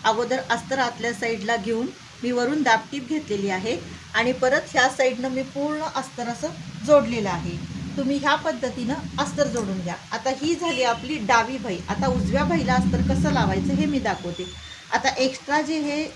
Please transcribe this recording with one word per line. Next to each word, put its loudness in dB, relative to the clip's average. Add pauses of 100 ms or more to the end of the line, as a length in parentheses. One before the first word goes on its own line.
अगोदर 2 (120)
अस्तर 0
आतल्या 0
साईडला 0
घेऊन 0 (360)
मी 0
वरून 2
दाबटीप 2
घेतलेली 0
आहे -2 (360)
आणि 4
परत 4
ह्या 4
साईडनं 0
मी -2
पूर्ण -4
अस्तर -6
असं -4 (380)
जोडलेलं 6
आहे. -4 (400)
तुम्ही 0
ह्या 2
पद्धतीनं -2 (240)
अस्तर 0
जोडून -2
घ्या. -6 (180)
आता -2
ही 0
झाली 0
आपली 0
डावी 2
बाही. -4
आता 0
उजव्या 2
बाहीला 2
अस्तर 4
कसं 4
लावायचं 2
हे 2
मी 0
दाखवते. -4 (400)
आता 2
एक्स्ट्रा 0
जे -2
हे -2 (120)